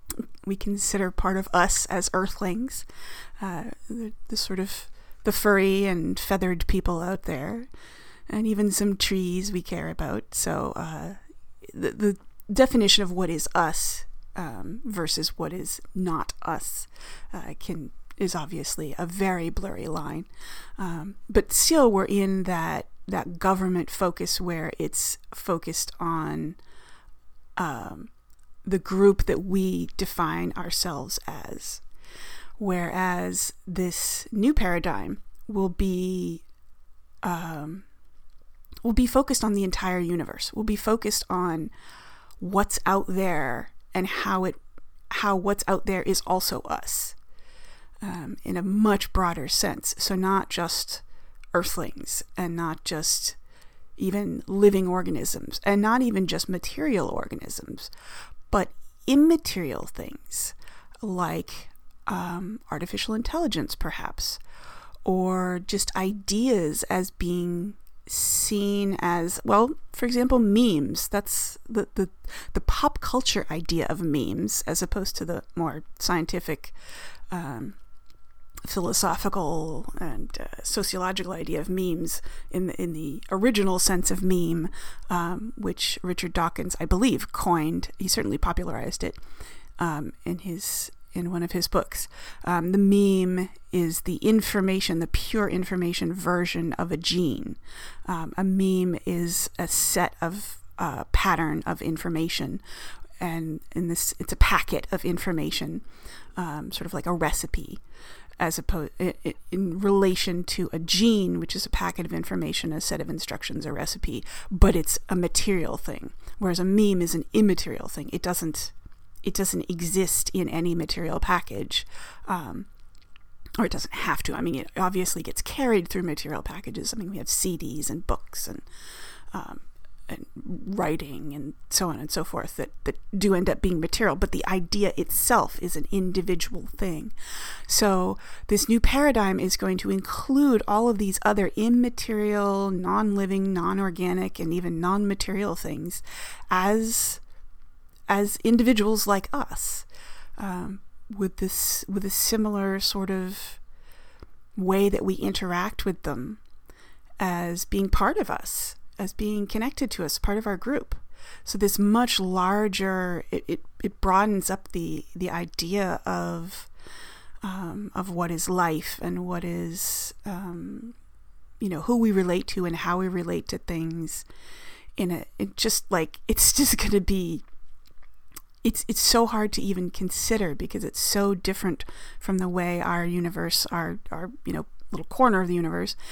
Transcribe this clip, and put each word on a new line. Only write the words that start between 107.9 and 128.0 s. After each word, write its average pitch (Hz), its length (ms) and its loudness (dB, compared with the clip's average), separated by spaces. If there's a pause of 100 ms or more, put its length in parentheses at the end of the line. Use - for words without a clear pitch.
as 165 200 0
oppo-, 160 300 0 (100)
i-, 180 140 2 (140)
i-, - 80 -2 (180)
in 180 280 0
relation 190 600 4
to - 300 -2
a - 60 -2
gene, 180 600 4
which 165 160 -4
is 190 120 -4
a - 40 -10
packet 175 360 0
of - 80 -8
information, 165 580 -2
a 156 80 -4
set 156 180 -2
of 156 120 -6
instructions, - 560 -6
a 139 60 -6
recipe, - 520 -2 (260)
but 190 240 10
it's 165 240 2 (120)
a - 40 2
material 180 640 2
thing, - 360 -4 (260)
whereas 180 200 2
a 180 60 0
meme 196 380 6
is 170 120 0
an 165 200 -2
immaterial 208 520 4
thing. - 280 -8
It 170 80 -4
doesn't, 175 500 -2 (500)
it 185 120 -2
doesn't 190 340 0
exist 175 640 0
in 185 160 2
any 170 260 0
material 165 460 -2
package, - 640 0 (400)
um, 175 380 -4 (920)
or 226 80 4
it - 60 -2
doesn't - 200 -4
have - 300 0
to. - 100 -2
I - 80 -4
mean, 170 140 -2
it - 200 -6
obviously 185 480 0
gets - 200 -4
carried 220 460 2
through 185 160 -2
material 151 360 -4
packages. - 540 -6
I - 20 -6
mean, 202 140 -6
we - 80 -6
have - 100 -6
C 180 300 0
Ds - 320 -4
and - 160 -4